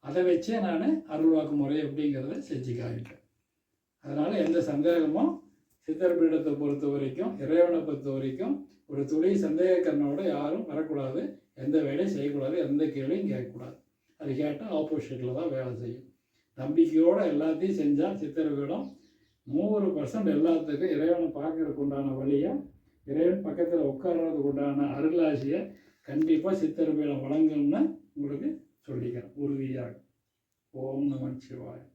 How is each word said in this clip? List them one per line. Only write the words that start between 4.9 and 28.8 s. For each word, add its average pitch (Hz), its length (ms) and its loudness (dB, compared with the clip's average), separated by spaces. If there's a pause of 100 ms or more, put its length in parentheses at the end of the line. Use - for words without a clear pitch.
சித்தர் 170 320 2
பீடத்தை 156 420 4
பொறுத்த 143 320 -2
வரைக்கும், 139 400 -4 (100)
இறைவனை 170 380 4
பொறுத்த 139 340 -4
வரைக்கும் 135 400 -2 (360)
ஒரு 139 100 -2 (100)
துளி 165 200 4 (140)
சந்தேக 175 400 4
கண்ணோட 143 420 0
யாரும் 151 420 -2
வரக்கூடாது, 143 520 -4 (420)
எந்த 151 140 2 (100)
வேலையும் 160 280 0
செய்யக்கூடாது, 143 400 -2 (120)
எந்த 147 160 2 (120)
கேள்வியும் 139 360 -2
கேட்கக்கூடாது. 123 440 -8 (440)
அது 139 120 -6 (100)
கேட்டா 147 240 -4 (140)
ஆப்போசிட்ல 131 600 -4
தான் 165 160 -2
வேலை 127 160 -4 (100)
செய்யும். 120 240 -10 (520)
நம்பிக்கையோட 160 600 4 (140)
எல்லாத்தையும் 160 480 0
செஞ்சா 147 280 2 (120)
சித்தர் 151 360 -2
பீடம் 139 300 -4 (640)
நூறு 202 400 0 (100)
பர்சன்ட் 165 380 0
எல்லாத்துக்கும் 156 600 2
இறைவனை 165 400 2
பார்க்கறதுக்கு 147 500 -4
உண்டான 139 360 -2
வழியை, 143 300 2 (560)
இறைவன் 170 400 2
பக்கத்துல 170 440 0
உட்கார்றதுக்கு 160 600 0
உண்டான 143 440 0
அருளாசியை 156 680 2 (460)
கண்டிப்பா 160 440 2 (100)
சித்தர் 156 360 0
பீடம் 143 280 -2
வழங்கும்னு 151 560 4 (340)
உங்களுக்கு 143 340 -4 (380)